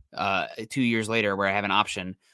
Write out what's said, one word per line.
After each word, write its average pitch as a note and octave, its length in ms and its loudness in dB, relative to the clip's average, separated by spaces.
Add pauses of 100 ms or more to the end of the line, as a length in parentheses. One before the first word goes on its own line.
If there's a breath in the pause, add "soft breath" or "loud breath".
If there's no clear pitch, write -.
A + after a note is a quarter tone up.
(160)
uh, F#2+ 320 0 (220)
two C3+ 120 -2
years A2+ 280 2
later G#2+ 260 2
where G2 120 2
I F#2+ 40 2
have G2+ 120 0
an G2+ 80 0
option F#2+ 440 0 (180)